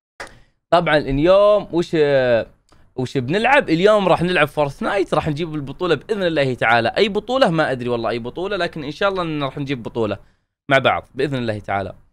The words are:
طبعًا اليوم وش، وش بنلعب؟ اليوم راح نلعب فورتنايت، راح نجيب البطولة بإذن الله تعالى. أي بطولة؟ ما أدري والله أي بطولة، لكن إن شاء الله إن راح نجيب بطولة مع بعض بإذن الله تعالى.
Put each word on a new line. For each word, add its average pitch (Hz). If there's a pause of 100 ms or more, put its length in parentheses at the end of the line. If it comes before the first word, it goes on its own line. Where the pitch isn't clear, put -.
(680)
طبعًا 156
اليوم 175
وش، 170 (1000)
وش 127
بنلعب؟ 226
اليوم 190
راح 156
نلعب 165
فورتنايت، 151
راح 151
نجيب 156
البطولة 151
بإذن 196
الله 147
تعالى. 117
أي 214
بطولة؟ 220
ما 156
أدري 120
والله 117
أي 117
بطولة، 175
لكن 170
إن 139
شاء 202
الله 190
إن 156
راح 131
نجيب 135
بطولة 107 (520)
مع 135
بعض 107
بإذن 139
الله 113
تعالى. 98 (200)